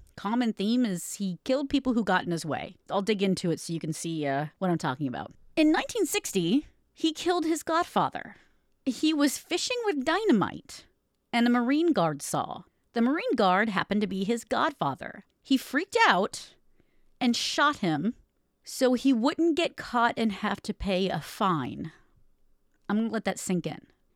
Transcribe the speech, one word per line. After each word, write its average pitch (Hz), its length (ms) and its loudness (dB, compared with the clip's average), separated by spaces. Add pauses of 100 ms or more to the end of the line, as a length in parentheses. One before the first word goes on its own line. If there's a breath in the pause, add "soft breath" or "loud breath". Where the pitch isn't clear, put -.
(160)
common 226 380 0
theme 233 320 0
is 180 300 -6
he 185 280 -6
killed 277 260 0
people 262 260 0
who 226 100 0
got 185 180 2
in 170 80 -4
his 165 140 -4
way. 120 320 -6 (120)
I'll 196 120 0
dig 202 200 0
into 185 300 2
it - 80 -2
so - 140 -8
you 165 80 -4
can 160 100 -4
see, 160 340 -6
uh, 139 200 0 (120)
what 185 140 0
I'm 165 60 2
talking 143 300 -4
about. 92 260 -8 (220)
In 311 160 6
nineteen 403 340 0
sixty, 233 600 0 (260)
he 320 180 -2
killed 349 320 -2
his 320 200 -2
godfather. - 720 -2 (500)
He 311 260 0
was 294 280 2
fishing - 460 -4
with 294 200 -2
dynamite, 320 800 0 (480)
and 240 140 2
a - 20 4
Marine 269 440 2
Guard 156 280 0
saw. - 400 -4 (320)
The 233 80 0
Marine 311 340 2
Guard 202 340 4
happened 202 320 0
to 214 60 2
be 190 160 -2
his 226 200 -2
godfather. 220 840 -4 (160)
He 269 160 4
freaked 320 400 -2 (100)
out - 480 0 (640)
and 240 160 2
shot 294 420 2
him 165 360 0 (500)
so 254 300 2
he 262 200 4
wouldn't 294 440 2
get 339 200 -2
caught 233 380 0
and 226 160 0
have 196 300 -4
to - 140 -6
pay 190 340 0
a 160 100 -2
fine. 156 720 -2 (960)
I'm 208 100 0
gonna 226 120 0
let 214 160 -4
that 190 140 -2
sink 180 260 -2
in. - 160 -8 (340)